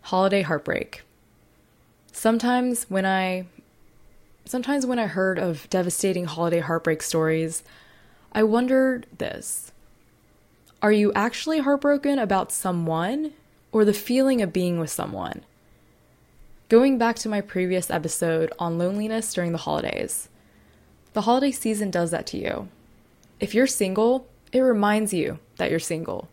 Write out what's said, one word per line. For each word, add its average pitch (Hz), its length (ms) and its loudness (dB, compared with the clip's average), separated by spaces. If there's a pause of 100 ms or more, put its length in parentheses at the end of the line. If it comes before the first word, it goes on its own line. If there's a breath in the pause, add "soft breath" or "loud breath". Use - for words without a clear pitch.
holiday 190 400 2
heartbreak. - 600 -4 (1080)
Sometimes 240 760 0
when 190 180 -2
I, 185 420 -2 (960)
sometimes 262 400 -2
when 247 140 0
I 214 80 0
heard 185 300 0
of 165 320 -4
devastating 180 540 0
holiday 165 360 0
heartbreak 165 420 -2
stories, 160 640 0 (680 soft breath)
I 214 120 2
wondered 247 640 2 (100)
this. - 560 -8 (1040)
Are 214 120 4
you 208 220 6
actually 240 440 0
heartbroken 285 640 2
about 196 320 0
someone 180 840 -2 (380)
or 220 120 4
the 202 100 4
feeling 254 500 2
of 170 100 -4
being 175 260 0
with 156 120 -4
someone? - 520 -8 (1300)
Going 247 300 6
back 226 180 2
to 220 120 -6
my 208 120 -2
previous 185 480 -2
episode 165 720 -2
on 170 180 -4
loneliness 214 560 -4
during 175 200 -2
the 165 40 -4
holidays, - 720 -6 (840 soft breath)
the 220 80 -2
holiday 262 300 2
season 214 380 -2
does 170 220 0
that - 160 -4
to - 100 -8
you. - 300 -6 (720)
If 202 160 -4
you're 262 120 6
single, 220 600 0 (240)
it 254 80 4
reminds 214 540 2
you 160 260 -2 (160)
that - 160 -2
you're 165 80 0
single. 165 540 -6